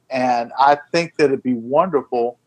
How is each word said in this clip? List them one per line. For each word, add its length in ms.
and 480
I 200
think 240
that 100
it'd 160
be 120
wonderful 920